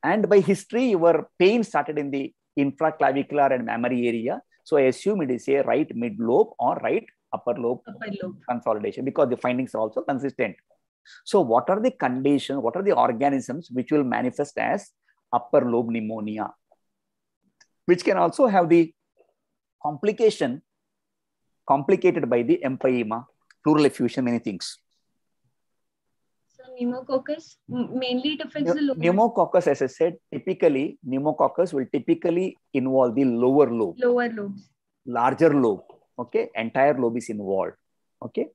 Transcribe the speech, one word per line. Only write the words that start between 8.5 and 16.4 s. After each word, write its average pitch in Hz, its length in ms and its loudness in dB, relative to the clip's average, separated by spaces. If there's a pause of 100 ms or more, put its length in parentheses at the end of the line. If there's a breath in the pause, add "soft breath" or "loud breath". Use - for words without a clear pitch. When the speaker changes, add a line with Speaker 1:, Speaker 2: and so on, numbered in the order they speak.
Speaker 1:
because 135 240 0
the 120 80 -4
findings 123 380 -4
are 110 60 -2
also 110 200 -4
consistent. 131 540 -6 (680 loud breath)
So 202 180 0
what 123 280 2
are 196 100 0
the 247 120 0
conditions, 139 720 -2
what 113 120 -2
are 180 60 -4
the 196 120 2
organisms 127 760 -2
which 123 220 -6
will 151 120 2
manifest 123 540 -4
as 135 320 -4 (420)
upper 123 380 0
lobe 117 200 -2
pneumonia, 107 640 -6 (1300)